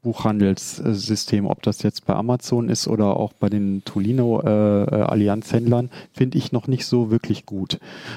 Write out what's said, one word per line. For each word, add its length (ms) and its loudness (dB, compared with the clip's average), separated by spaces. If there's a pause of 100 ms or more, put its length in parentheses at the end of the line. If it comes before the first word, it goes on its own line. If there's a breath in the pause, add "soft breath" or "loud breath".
Buchhandelssysteme, 1500 0
ob 140 -6
das 180 -2
jetzt 240 -4
bei 80 0
Amazon 540 -2
ist 220 -2
oder 260 2
auch 160 -2
bei 160 -2
den 380 0
Tolino, 560 0
äh, 420 4
äh, 200 0
Allianzhändlern, 840 2 (220 loud breath)
finde 260 0
ich 140 -2
noch 160 -2
nicht 180 -2
so 240 2
wirklich 360 0
gut. 300 -6 (420 loud breath)